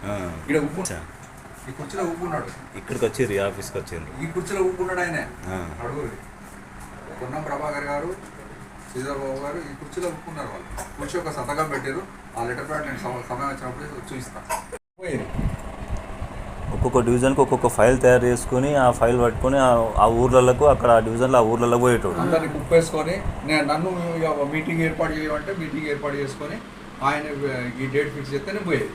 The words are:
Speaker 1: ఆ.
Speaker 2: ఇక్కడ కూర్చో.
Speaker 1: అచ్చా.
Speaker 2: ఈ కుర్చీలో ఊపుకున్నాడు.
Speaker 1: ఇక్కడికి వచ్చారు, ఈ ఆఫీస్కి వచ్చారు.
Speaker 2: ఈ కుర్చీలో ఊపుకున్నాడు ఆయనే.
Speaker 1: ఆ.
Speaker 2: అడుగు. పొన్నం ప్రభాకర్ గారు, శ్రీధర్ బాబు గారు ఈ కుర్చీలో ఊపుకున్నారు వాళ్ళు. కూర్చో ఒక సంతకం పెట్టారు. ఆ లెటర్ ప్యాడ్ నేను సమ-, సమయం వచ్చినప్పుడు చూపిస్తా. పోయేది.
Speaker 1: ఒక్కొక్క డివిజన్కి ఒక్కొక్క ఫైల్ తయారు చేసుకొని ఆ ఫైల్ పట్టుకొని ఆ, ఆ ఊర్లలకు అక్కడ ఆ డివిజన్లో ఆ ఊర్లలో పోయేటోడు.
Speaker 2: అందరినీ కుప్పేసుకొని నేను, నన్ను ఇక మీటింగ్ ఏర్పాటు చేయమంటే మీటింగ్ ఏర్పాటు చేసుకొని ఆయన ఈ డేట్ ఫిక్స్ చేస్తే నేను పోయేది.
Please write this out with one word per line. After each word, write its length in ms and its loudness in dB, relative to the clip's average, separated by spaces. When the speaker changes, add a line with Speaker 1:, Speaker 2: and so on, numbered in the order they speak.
Speaker 1:
ఆ. 280 -6
Speaker 2:
ఇక్కడ 120 4
కూర్చో. 220 -4
Speaker 1:
అచ్చా. 180 -6
Speaker 2:
ఈ 40 -12
కుర్చీలో 320 -8
ఊపుకున్నాడు. 760 -6
Speaker 1:
ఇక్కడికి 260 -4
వచ్చారు, 280 0
ఈ 60 0
ఆఫీస్కి 400 -4
వచ్చారు. 440 -10
Speaker 2:
ఈ 40 -6
కుర్చీలో 360 -4
ఊపుకున్నాడు 380 -2
ఆయనే. 260 -4
Speaker 1:
ఆ. 240 -6
Speaker 2:
అడుగు. 260 -8
పొన్నం 200 -8
ప్రభాకర్ 420 -6
గారు, 320 -4
శ్రీధర్ 260 -6
బాబు 260 -6
గారు 140 -6
ఈ 160 -12
కుర్చీలో 340 -8
ఊపుకున్నారు 400 -10
వాళ్ళు. 500 -12
కూర్చో 220 -6
ఒక 160 -8
సంతకం 340 -4
పెట్టారు. 320 -6
ఆ 60 -4
లెటర్ 240 -6
ప్యాడ్ 180 -4
నేను 120 -8
సమ-, 300 -8
సమయం 200 -4
వచ్చినప్పుడు 360 -8
చూపిస్తా. 560 -10
పోయేది. 260 -4
Speaker 1:
ఒక్కొక్క 260 4
డివిజన్కి 400 4
ఒక్కొక్క 280 4
ఫైల్ 320 6
తయారు 240 8
చేసుకొని 500 2
ఆ 160 6
ఫైల్ 300 4
పట్టుకొని 380 4
ఆ, 380 6
ఆ 100 8
ఊర్లలకు 600 8
అక్కడ 240 6
ఆ 80 10
డివిజన్లో 400 4
ఆ 40 8
ఊర్లలో 360 4
పోయేటోడు. 360 4
Speaker 2:
అందరినీ 340 2
కుప్పేసుకొని 760 2
నేను, 200 2
నన్ను 260 0
ఇక 360 0
మీటింగ్ 300 -2
ఏర్పాటు 300 0
చేయమంటే 460 -4
మీటింగ్ 280 -6
ఏర్పాటు 280 -4
చేసుకొని 420 -6
ఆయన 220 0
ఈ 40 -2
డేట్ 280 0
ఫిక్స్ 200 -8
చేస్తే 180 -4
నేను 120 -6
పోయేది. 300 0